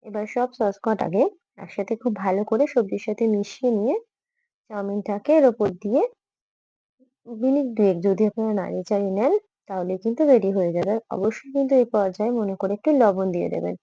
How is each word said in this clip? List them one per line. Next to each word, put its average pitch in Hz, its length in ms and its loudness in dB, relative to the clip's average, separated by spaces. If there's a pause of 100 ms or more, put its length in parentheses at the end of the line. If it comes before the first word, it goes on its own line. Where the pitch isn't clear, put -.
এবার 208 200 -6 (100)
সব 247 140 0 (100)
সস 202 160 0 (100)
কটাকে 190 380 0 (400)
একসাথে 196 380 -6
খুব 240 100 -2 (120)
ভালো 196 260 0
করে 226 140 2 (100)
সবজির 202 340 0
সাথে 214 160 -2 (100)
মিশিয়ে 208 440 -2
নিয়ে 233 180 0 (760)
চাউমিনটাকে 202 680 -4
এর 285 140 6
ওপর 214 180 0 (140)
দিয়ে 226 180 0 (1300)
মিনিট 262 400 0 (100)
দুয়েক 196 200 2 (100)
যদি 190 220 2
আপনারা 220 320 -4
নাড়িয়ে 175 280 -6
চাড়িয়ে 202 280 0
নেন, 262 160 2 (360)
তাহলে 185 240 -4 (100)
কিন্তু 233 180 -2 (100)
রেডি 190 260 4
হয়ে 175 200 2
যাবে। 185 160 0 (220)
অবশ্যই 220 400 -4
কিন্তু 277 260 2
এই 233 120 2
পর্যায়ে 208 460 0
মনে 196 200 -2
করে 190 180 -2
একটু - 120 -2 (120)
লবণ 190 340 2
দিয়ে 175 180 -2
দেবেন। 175 300 -4